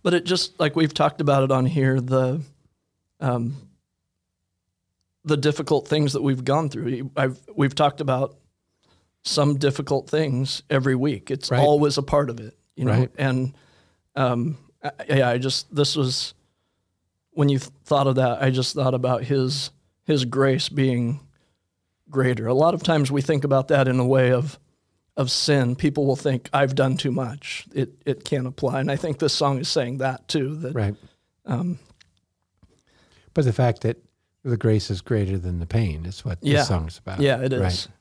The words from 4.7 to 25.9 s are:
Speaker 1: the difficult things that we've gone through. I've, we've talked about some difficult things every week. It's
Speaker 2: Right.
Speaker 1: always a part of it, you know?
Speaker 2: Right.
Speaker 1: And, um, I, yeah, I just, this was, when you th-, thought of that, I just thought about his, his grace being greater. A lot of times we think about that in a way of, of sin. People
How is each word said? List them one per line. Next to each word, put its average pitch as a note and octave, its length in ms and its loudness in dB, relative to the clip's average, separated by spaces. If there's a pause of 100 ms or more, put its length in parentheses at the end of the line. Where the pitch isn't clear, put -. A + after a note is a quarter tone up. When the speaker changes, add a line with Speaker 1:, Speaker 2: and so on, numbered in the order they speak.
Speaker 1:
the D3+ 120 0
difficult C#3+ 520 0
things D3 240 2
that C3+ 100 -2
we've B2+ 220 -2
gone D3 240 0
through. B2+ 480 -6
I've, C3 220 -2 (180)
we've C#3 180 2
talked C#3+ 260 0
about C3+ 360 -2 (840)
some D3 340 2
difficult C#3 540 -2
things C3+ 580 -2
every C3+ 260 2
week. B2+ 360 -2
It's C3 200 -6
Speaker 2:
Right. B2+ 100 4
Speaker 1:
always D3 360 4
a C#3 60 -2
part C#3+ 260 2
of A#2 120 -10
it, A2 160 -18 (200)
you B2+ 80 -4
know? B2 80 2
Speaker 2:
Right. B2 240 2
Speaker 1:
And, C3 380 -2 (600)
um, B2+ 420 0 (240)
I, D3 80 -6 (180)
yeah, C3+ 220 4
I B2 80 0
just, - 360 -4
this C#3+ 220 0
was, B2+ 380 -2 (960)
when C#3+ 180 2
you C#3 100 2
th-, - 120 -8 (140)
thought C#3 220 2
of C3 100 2
that, B2+ 260 0
I C3+ 80 4
just B2+ 240 -2
thought C3 180 0
about B2 320 -2
his, C3+ 460 -2 (340)
his C3+ 220 0
grace C3 420 0
being C3 520 0 (880)
greater. B2+ 360 0
A B2 80 2
lot D#3+ 200 4
of E3 80 -6
times D3 280 2
we C#3 120 0
think C#3+ 220 0
about C3+ 240 2
that C#3 200 4
in B2+ 100 2
a B2 80 2
way C3 260 4
of, C3+ 260 -2 (580)
of C3 140 -2
sin. C3 460 0
People C#3+ 300 0